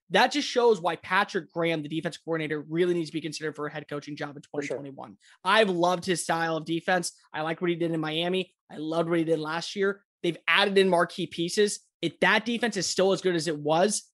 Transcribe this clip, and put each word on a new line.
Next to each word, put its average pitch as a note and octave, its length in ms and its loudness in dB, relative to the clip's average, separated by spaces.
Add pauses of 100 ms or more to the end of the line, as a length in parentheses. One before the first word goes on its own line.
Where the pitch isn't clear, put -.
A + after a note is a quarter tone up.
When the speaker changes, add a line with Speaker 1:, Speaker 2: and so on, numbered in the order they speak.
Speaker 1:
that A3 220 4
just C#4+ 160 -2
shows A#3 320 4
why E3 180 -2
Patrick F#3+ 540 -2
Graham, E3 300 0
the D3 80 -10
defensive D#3+ 340 -6
coordinator, D#3 460 -4
really F3 240 2
needs E3+ 160 -2
to D3+ 40 -10
be D#3+ 80 -6
considered D3 360 -8
for D3 100 -6
a C#3+ 60 -12
head D3+ 160 -12
coaching D3 260 -10
job D3 220 -10
in D3 40 -14 (100)
Speaker 2:
For D3 100 -6
sure. C#3+ 160 -6
Speaker 1:
twenty C#3 140 -12
twenty-one. B2+ 260 -16 (260)
I've G#3 260 4
loved F3 360 2
his F3 180 -2
style E3 320 0
of D#3 80 -4
defense. E3+ 480 0 (220)
I D3+ 80 -6
like D#3+ 180 -4
what F3+ 100 0
he E3+ 60 0
did E3 160 -2
in D#3+ 80 -2
Miami. E3+ 540 -2 (180)
I - 60 -14
loved D#3+ 320 -2
what E3+ 100 2
he E3 60 0
did D#3+ 140 2
last D#3 360 -6
year. G3 260 -2 (220)
They've E3+ 140 -2 (100)
added G3 300 4
in F#3+ 100 6
marquee F3 380 2
pieces. F#3+ 540 0 (200)
If E3 200 -4
that G#3+ 260 4
defense A#3 320 -2
is E3+ 100 -2
still F#3+ 240 2
as F3+ 100 0
good F#3 140 0
as D#3+ 120 -2
it D3+ 100 -2
was D#3+ 560 0